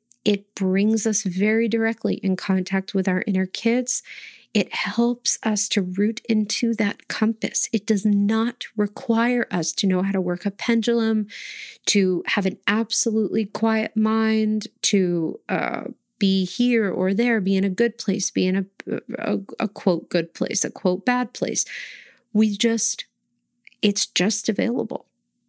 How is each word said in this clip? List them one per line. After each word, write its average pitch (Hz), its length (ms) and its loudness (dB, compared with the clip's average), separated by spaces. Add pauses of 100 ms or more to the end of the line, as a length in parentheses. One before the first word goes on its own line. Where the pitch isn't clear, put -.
(240)
it 202 300 0
brings 202 520 2
us 220 160 0
very 214 460 0
directly 220 460 0
in 190 220 0
contact 190 580 -2
with 190 120 0
our 185 200 2
inner 185 180 2
kids. 240 580 -2 (520)
It - 180 0
helps 240 680 0
us 214 280 0
to 196 120 2
root 202 460 0
into 220 460 0
that 208 340 -2
compass. - 640 -2
It 220 120 0
does 208 220 2
not 214 600 2 (100)
require 226 760 0
us 170 220 -2
to - 160 -2
know 185 140 2
how 196 100 0
to 190 80 0
work 175 260 -2
a 196 60 -2
pendulum, 226 760 0 (600)
to 185 420 2
have 190 180 0
an 190 120 -2 (100)
absolutely 220 760 0
quiet 220 500 -2
mind, 220 720 2 (140)
to, 175 680 0
uh, - 340 -2 (380)
be 190 240 4
here 233 440 2
or 185 240 0
there, 233 280 2
be 190 160 2
in 190 80 2
a 202 40 0
good 233 300 0
place, 196 320 -2
be 185 160 0
in 185 100 2
a, - 440 -6 (180)
a, 202 220 -2 (180)
a 214 100 0
quote - 400 0
good 170 240 -2
place, - 320 -2
a - 60 -4
quote 185 340 -2
bad 247 280 0
place. - 320 -4 (680)
We 214 240 4
just, 226 500 0 (760)
it's 202 240 2
just - 420 0
available. 214 580 -2 (420)